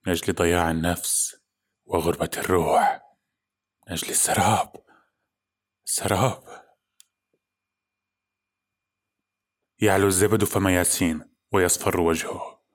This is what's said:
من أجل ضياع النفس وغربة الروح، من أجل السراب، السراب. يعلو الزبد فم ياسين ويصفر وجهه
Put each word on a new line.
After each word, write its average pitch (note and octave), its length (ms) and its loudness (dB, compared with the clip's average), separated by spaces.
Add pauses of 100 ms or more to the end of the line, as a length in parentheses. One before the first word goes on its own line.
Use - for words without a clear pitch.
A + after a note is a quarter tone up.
من F#2 60 0
أجل F2 220 -2
ضياع F2 360 2
النفس - 640 -4 (480)
وغربة E2+ 520 -2
الروح، - 640 0 (840)
من F#2 60 -12
أجل - 160 -8
السراب، - 640 0 (1120)
السراب. - 560 -2 (3250)
يعلو G2+ 280 4
الزبد G2+ 380 2
فم G2 240 0
ياسين F2+ 640 0 (220)
ويصفر F2+ 480 0
وجهه - 600 -4 (140)